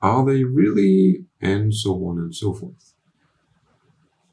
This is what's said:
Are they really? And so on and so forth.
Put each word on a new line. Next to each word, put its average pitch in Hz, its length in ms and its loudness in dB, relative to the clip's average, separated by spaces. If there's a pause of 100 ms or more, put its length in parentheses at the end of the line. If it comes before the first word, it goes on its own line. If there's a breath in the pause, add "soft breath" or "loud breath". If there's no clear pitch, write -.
Are 117 240 2
they 135 180 2
really? 190 840 2 (140)
And 104 360 -2
so 101 180 -4 (140)
on 85 100 -6
and 85 160 -8
so 101 180 -6
forth. - 440 -16 (1400)